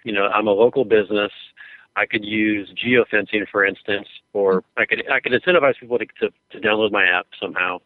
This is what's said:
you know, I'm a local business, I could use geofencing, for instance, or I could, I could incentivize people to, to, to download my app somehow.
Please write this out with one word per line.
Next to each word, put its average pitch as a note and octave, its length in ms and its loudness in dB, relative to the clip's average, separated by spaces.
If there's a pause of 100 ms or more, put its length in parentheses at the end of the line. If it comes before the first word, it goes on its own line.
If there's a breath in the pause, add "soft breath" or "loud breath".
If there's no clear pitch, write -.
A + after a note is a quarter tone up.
you A#2 80 -8
know, G2+ 140 0
I'm G#2+ 220 0
a G#2 40 4
local A#2+ 320 2
business, G#2 480 0 (640 loud breath)
I G#2 100 0
could - 200 -4
use G#2+ 480 -2
geofencing, A2 760 0
for G2+ 160 0
instance, G2+ 420 -4 (260)
or F#2+ 320 2 (100)
I A2 100 0
could, A2+ 240 -2
I C3+ 120 0
could C3 100 -6
incentivize C#3 480 2
people A#2+ 180 -4
to, A2 80 -6 (140)
to, G#2+ 100 0 (220)
to A2 80 -18
download G#2+ 320 0
my G2+ 140 2
app F2+ 220 2 (140)
somehow. F2+ 440 -6